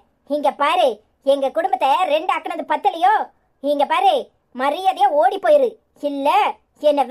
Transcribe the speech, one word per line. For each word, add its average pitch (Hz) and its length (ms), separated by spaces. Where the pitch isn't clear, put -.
இங்க 285 220
பாரு, 302 360
எங்க 277 240
குடும்பத்தை 330 420
ரெண்டு 339 200
ஆக்குனது 320 340
பத்தலையோ? 339 480
இங்க 285 220
பாரு, 359 280
மரியாதையா 349 600
ஓடி 370 240
போயிரு. 294 300
இல்ல, 285 260
என்ன 285 280